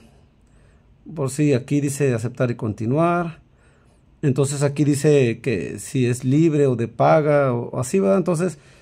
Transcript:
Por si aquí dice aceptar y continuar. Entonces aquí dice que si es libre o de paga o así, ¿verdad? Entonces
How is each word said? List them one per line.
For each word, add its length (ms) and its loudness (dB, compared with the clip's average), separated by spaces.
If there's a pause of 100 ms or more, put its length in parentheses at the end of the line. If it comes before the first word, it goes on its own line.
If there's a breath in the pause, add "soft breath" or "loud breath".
(1160 soft breath)
Por 160 -6
si 240 2
aquí 260 -2
dice 320 -2
aceptar 380 -2
y 60 -6
continuar. 840 -2 (800 soft breath)
Entonces 420 0
aquí 220 0
dice 560 2
que 380 -4
si 260 -2
es 180 -2
libre 440 2
o 100 0
de 120 -4
paga 680 2
o 260 -6
así, 200 -2
¿verdad? 180 2
Entonces 400 -2 (240 soft breath)